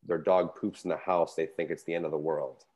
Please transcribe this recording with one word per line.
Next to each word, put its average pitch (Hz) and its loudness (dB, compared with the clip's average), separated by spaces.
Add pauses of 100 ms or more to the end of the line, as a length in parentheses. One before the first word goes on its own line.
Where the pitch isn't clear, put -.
Their 87 0
dog 87 4
poops - -6
in 90 -2
the 80 0
house, 87 2
they 80 0
think 82 -4
it's 80 -6
the 82 -2
end 85 -2
of 78 -2
the 76 -2
world. 76 -4 (120)